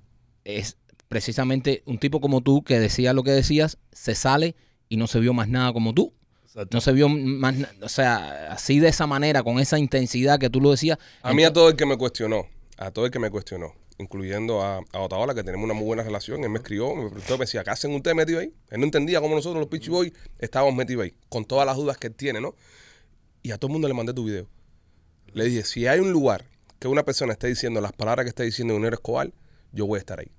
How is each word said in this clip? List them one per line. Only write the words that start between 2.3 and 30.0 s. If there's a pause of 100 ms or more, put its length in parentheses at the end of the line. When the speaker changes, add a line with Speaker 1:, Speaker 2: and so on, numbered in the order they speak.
Speaker 1:
tú
que
decía
lo
que
decías, (140)
se
sale (340)
y
no
se
vio
más
nada
como
tú. (300)
Speaker 2:
Exacto.
Speaker 1:
No
se
vio
más
na-, (140)
o
sea,
así
de
esa
manera,
con
esa
intensidad
que
tú
lo
decías. (240)
Speaker 3:
A
mí,
a
Speaker 1:
Ento-
Speaker 3:
todo
el
que
me
cuestionó, (320)
a
todo
el
que
me
cuestionó, (240)
incluyendo
a, (100)
a
Otaola,
que
tenemos
una
muy
buena
relación,
él
me
escribió,
me
preguntó,
me
decía,
"¿Qué
hacen
ustedes
metidos
ahí?". (160)
Él
no
entendía
cómo
nosotros
los
Peachy
Boys (260)
estábamos
metidos
ahí, (140)
con
todas
las
dudas
que
él
tiene,
¿no? (880)
Y
a
todo
el
mundo
le
mandé
tu
video. (840)
Le
dije,
Si
hay
un
lugar (340)
que
una
persona
esté
diciendo
las
palabras
que
está
diciendo
Junior
Escobar, (400)
yo
voy
a